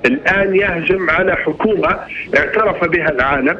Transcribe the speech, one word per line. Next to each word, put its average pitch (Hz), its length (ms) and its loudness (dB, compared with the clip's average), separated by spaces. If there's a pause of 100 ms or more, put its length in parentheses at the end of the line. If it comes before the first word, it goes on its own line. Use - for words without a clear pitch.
الآن 196 500 2
يهجم 180 540 0
على 175 260 2
حكومة 175 600 0 (380)
اعترف 175 480 0
بها 165 260 0
العالم 139 500 0